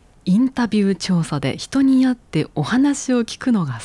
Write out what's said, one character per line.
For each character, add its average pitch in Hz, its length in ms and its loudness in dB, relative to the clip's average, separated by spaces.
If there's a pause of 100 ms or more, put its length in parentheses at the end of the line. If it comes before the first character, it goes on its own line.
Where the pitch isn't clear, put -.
(260)
イ 185 120 2
ン 254 120 2
タ 240 180 -2
ビ 214 140 0
ュ 196 100 2
ー 190 40 -2
調 175 280 0
査 151 160 -4
で 135 180 -4
人 - 240 -4
に 262 240 4
会 254 80 2
っ - 20 -2
て - 380 -4
お - 80 -4
話 262 520 0
を 240 100 2
聞 - 160 -10
く 262 120 -2
の 196 140 2
が 131 100 -6
好 113 100 -10